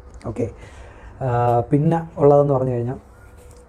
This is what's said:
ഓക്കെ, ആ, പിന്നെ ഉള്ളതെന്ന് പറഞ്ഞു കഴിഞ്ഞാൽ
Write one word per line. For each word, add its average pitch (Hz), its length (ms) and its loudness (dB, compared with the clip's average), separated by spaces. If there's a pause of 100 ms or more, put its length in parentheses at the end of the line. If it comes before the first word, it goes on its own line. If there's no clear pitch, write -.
(300)
ഓക്കെ, 110 160 -6 (800)
ആ, - 20 -2 (420)
പിന്നെ 160 280 2 (240)
ഉള്ളതെന്ന് 143 340 6
പറഞ്ഞു 127 200 -2
കഴിഞ്ഞാൽ 120 220 -6 (720)